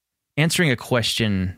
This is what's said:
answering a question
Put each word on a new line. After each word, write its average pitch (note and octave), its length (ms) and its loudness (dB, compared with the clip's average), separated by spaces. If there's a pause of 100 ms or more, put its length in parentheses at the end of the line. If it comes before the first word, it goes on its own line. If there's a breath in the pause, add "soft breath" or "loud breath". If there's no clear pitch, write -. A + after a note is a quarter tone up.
(380)
answering D#3+ 340 2
a A2+ 60 0
question G#2 800 -2